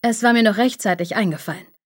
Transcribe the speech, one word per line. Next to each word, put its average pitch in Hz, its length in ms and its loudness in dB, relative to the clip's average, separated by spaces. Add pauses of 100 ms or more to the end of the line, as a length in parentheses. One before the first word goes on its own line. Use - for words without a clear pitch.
Es 233 220 -2
war 240 100 4
mir 233 100 4
noch 208 140 2
rechtzeitig 185 580 -2
eingefallen. 160 500 -4 (200)